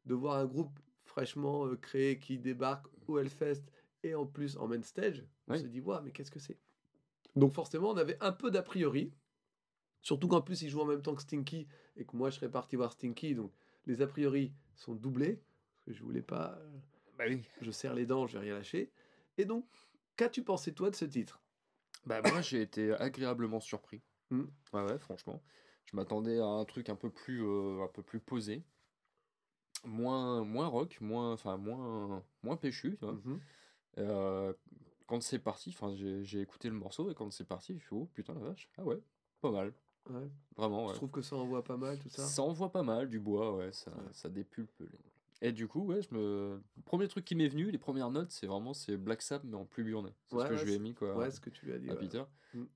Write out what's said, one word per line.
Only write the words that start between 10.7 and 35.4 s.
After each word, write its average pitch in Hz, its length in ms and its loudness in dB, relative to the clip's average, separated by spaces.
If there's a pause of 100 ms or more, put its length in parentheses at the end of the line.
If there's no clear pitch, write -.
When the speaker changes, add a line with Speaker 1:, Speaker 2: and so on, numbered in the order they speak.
Speaker 1:
en 151 40 4
même 147 180 2
temps 151 100 0
que 143 80 -4
Stinky 151 460 -4 (300)
et - 80 -8
que - 120 -12
moi, 131 140 4
je 135 60 -8
serais 123 120 -4
parti 123 280 -2
voir 120 160 4
Stinky, 127 420 -2
donc 107 160 -2 (340)
les 123 160 2
a 139 60 6
priori 139 460 2 (220)
sont - 200 -8
doublés, 131 400 2 (400)
parce - 100 -20
que - 80 -10
je 104 100 -12
voulais - 200 -2
pas, - 360 -4
euh, 151 180 -16 (380)
Speaker 2:
Bah 120 120 -4
oui. 123 160 0 (180)
Speaker 1:
je 117 80 -6
serre 127 240 -4
les 120 140 2
dents, 127 180 4
je 117 140 -6
vais 101 60 -4
rien 104 100 -2
lâcher. 101 360 -2 (460)
Et 196 80 6
donc, 226 220 0 (480)
qu'as-tu 240 280 2
pensé, 180 300 0
toi, 185 160 2
de 196 60 -2
ce 165 100 0
titre ? 139 360 -2 (640)
Speaker 2:
Bah, 113 160 0
moi, 151 200 6
j'ai 131 200 2
été 107 320 2
agréablement 120 680 0
surpris. - 420 -8 (280)
Speaker 1:
Hmm. 131 160 2 (260)
Speaker 2:
Ouais, 104 120 2
ouais, 107 160 0
franchement. - 420 -10 (440)
Je - 120 -12
m'attendais 110 420 2
à 113 60 4
un 107 180 2
truc 117 260 -6
un 104 60 -2
peu 113 140 -6
plus, 120 340 -4
euh, 98 400 2
un 95 40 -2
peu - 140 -10
plus - 200 -8
posé. 117 420 -2 (1200)
Moins, 123 600 2
moins 120 220 0
rock, 143 340 0
moins, 113 320 0
enfin, 101 240 -2
moins, 104 680 -4 (200)
moins 127 120 0
péchu, 160 420 -2
tu - 80 -6
vois. 208 80 -2
Speaker 1:
Mhm. 113 260 -6 (580)
Speaker 2:
Euh, 98 560 0 (520)
quand 117 160 0
c'est 123 180 -2
parti, - 340 -4